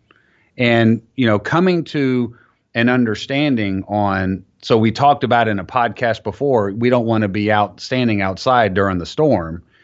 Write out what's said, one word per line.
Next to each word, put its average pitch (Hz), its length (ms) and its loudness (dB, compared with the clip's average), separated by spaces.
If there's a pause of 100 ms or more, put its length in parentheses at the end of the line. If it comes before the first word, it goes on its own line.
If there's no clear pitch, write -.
(560)
And, 117 460 2 (140)
you 127 100 0
know, 104 140 2
coming 170 460 0
to 127 500 -2 (400)
an 117 140 2
understanding 117 1000 -2
on, 95 560 -2 (180)
so 123 160 2
we 110 140 2
talked 139 320 2
about 117 240 2
in 101 100 -2
a 92 60 -10
podcast 117 580 -2
before, 110 480 -2
we 113 200 0
don't 120 160 2
wanna 110 200 0
be 104 240 -2
out 104 300 0
standing 117 420 -2
outside 104 500 0
during 98 260 0
the 82 80 -8
storm, 87 580 -2 (200)